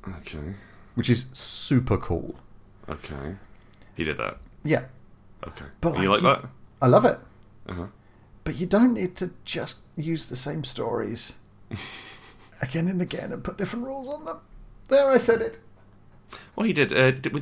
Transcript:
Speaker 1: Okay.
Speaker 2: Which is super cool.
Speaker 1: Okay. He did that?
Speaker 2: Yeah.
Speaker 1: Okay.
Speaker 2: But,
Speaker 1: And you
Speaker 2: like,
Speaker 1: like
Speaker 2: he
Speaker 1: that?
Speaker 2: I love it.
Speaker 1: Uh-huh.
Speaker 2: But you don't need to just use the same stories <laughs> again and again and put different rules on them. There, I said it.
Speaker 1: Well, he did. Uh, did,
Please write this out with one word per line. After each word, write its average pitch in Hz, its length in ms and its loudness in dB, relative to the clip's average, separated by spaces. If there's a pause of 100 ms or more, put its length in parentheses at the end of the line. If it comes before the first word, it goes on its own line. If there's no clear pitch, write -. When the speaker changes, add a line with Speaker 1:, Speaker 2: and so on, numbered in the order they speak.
Speaker 1:
Okay. 82 460 -10 (400)
Speaker 2:
Which 117 160 0
is 120 240 2
super - 640 0
cool. - 380 -4 (540)
Speaker 1:
Okay. 76 460 -10 (600)
He 87 80 -4
did 76 140 -2
that? 53 200 -6 (260)
Speaker 2:
Yeah. 151 220 0 (640)
Speaker 1:
Okay. - 180 -16 (140)
Speaker 2:
But, 165 140 0
Speaker 1:
And 95 100 0
you 98 60 4
Speaker 2:
like, 107 120 4
Speaker 1:
like 131 160 4
Speaker 2:
he - 60 -12
Speaker 1:
that? - 80 -16 (300)
Speaker 2:
I 131 60 6
love 196 180 8
it. - 140 2 (500)
Speaker 1:
Uh-huh. 90 180 -8 (560)
Speaker 2:
But - 140 -4
you 175 80 -2
don't 226 280 6
need 185 240 -4
to 180 120 -6 (160)
just - 320 -6 (180)
use 160 300 -4
the - 100 -10
same 147 300 -6
stories 113 680 -4 (360)
<laughs> - 920 -14
again 165 260 -2
and 185 140 -2
again - 300 -6
and - 120 -8
put - 140 -8
different 220 280 -6
rules 269 240 -10
on 302 160 -10
them. 330 140 -10 (480)
There, 277 220 6
I 262 100 6
said 226 220 4
it. - 180 -6 (960)
Speaker 1:
Well, 220 100 0
he 196 80 2
did. 147 180 2
Uh, 131 200 6
did, 131 200 -4 (100)